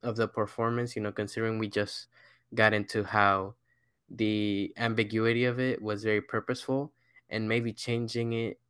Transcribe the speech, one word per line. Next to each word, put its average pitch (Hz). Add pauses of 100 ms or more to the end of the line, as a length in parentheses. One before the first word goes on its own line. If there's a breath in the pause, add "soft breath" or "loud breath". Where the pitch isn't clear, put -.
of 117
the 110
performance, 117
you 110
know, 104
considering 110
we 110
just - (480 soft breath)
got 110
into 104
how 101 (540)
the 104
ambiguity 113
of 123
it 127
was 107
very 107
purposeful, 135 (360 soft breath)
and 110
maybe 117
changing 117
it 113